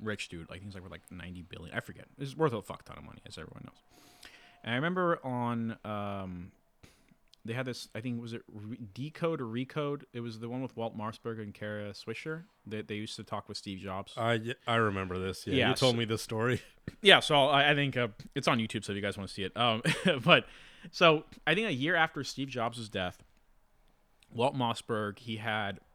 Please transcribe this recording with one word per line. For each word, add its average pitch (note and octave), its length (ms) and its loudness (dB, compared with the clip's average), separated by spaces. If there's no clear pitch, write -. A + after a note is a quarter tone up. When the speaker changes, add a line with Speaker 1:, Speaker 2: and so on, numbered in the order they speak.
Speaker 1:
Rich G#2+ 300 -6
dude. E2 180 -12
Like, F#2 140 -14
he's, G2 120 -12
like, F#2+ 80 -12
worth, F2+ 100 -16
like, E2 180 -18
ninety F2+ 320 -12
billion. - 340 -14
I A#2 40 -2
forget. - 260 -14
He's C3+ 180 -10
worth D3+ 160 0
a G#2+ 100 -4
fuck - 220 -14
ton - 140 -16
of D2+ 60 -16
money, - 220 -18
as - 120 -16
everyone - 280 -14
knows. - 160 -20
And A2+ 100 -4
I A#2+ 40 2
remember E3+ 480 2
on, A#2+ 600 -2
um, G2+ 680 -6
they A2 80 -6
had B2+ 120 -4
this, B2 280 -8
I A2 60 -8
think, A#2+ 220 -6
was A#2 120 -10
it A#2 80 -10
Re-, G#2+ 260 -12
Decode D3+ 460 -4
or B2+ 60 -4
Recode? C#3+ 680 -4
It A#2+ 80 -8
was A#2 180 -8
the A#2 100 -10
one B2+ 140 -6
with B2 140 -8
Walt A2+ 200 -4
Marsberg A2 460 -6
and G#2 100 -10
Kara G#2 380 -8
Swisher D#3 540 -8
that G#2+ 220 -8
they G#2+ 60 -4
used G#2+ 220 -6
to A2 80 -10
talk G2+ 240 -8
with G#2 100 -10
Steve F#2+ 220 -8
Jobs. F#2+ 360 -8
Speaker 2:
I, A#2 200 4
y-, A2+ 180 -2
I A#2 100 4
remember F#2+ 420 2
this. F#2 280 -4
Yeah, - 80 0
Speaker 1:
Yeah, B2 160 6
Speaker 2:
you G2 40 4
told B2+ 200 4
Speaker 1:
so A#2 40 0
Speaker 2:
me A#2 60 2
this G#2+ 180 -2
story. A#2 440 0
<laughs> - 60 -20
Speaker 1:
Yeah, F#3 200 12
so C#3+ 260 6
I, C#3+ 240 4
I D3+ 40 6
think, C#3 220 0
uh, A#2+ 120 0
it's C3+ 120 0
on C#3+ 120 4
YouTube, A2 260 -2
so - 80 -6
if G2 40 -2
you G2+ 60 -4
guys G2+ 140 -2
wanna G2 120 -6
see - 140 -8
it. F#2 140 -6
Um, A2+ 240 2
<laughs> D3+ 200 2
but, C#3+ 240 8
so, D#3+ 340 6
I D#3 80 4
think A3 120 0
a G3+ 60 -2
year C#3+ 240 0
after D#3+ 280 2
Steve C3+ 260 -6
Jobs' A#2 400 -4
death, F#2 320 -4
Walt B2 240 0
Mossberg, A2+ 640 -2
he A2+ 180 -8
had, G#2+ 440 -2